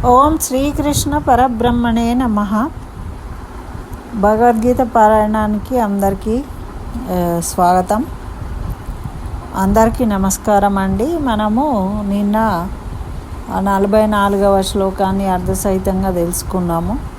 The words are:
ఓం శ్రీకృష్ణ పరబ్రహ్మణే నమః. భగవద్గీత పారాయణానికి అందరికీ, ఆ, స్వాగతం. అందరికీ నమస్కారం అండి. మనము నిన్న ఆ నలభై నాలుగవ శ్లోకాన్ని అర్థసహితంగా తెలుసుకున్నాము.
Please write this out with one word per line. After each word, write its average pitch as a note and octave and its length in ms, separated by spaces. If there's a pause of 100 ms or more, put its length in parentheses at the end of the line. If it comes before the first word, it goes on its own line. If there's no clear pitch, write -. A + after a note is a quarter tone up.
ఓం C#4 340
శ్రీకృష్ణ C#4+ 800
పరబ్రహ్మణే A#3+ 960
నమః. A3 540 (1500)
భగవద్గీత A3 640
పారాయణానికి G#3+ 1000
అందరికీ, G3+ 680 (520)
ఆ, F3 480
స్వాగతం. F#3 600 (1500)
అందరికీ A3 480
నమస్కారం G3+ 760
అండి. G3+ 400
మనము G#3+ 880
నిన్న G3+ 600 (880)
ఆ F#3+ 60
నలభై G3 460
నాలుగవ G3+ 560
శ్లోకాన్ని G3 680
అర్థసహితంగా F#3+ 800
తెలుసుకున్నాము. F3 880 (200)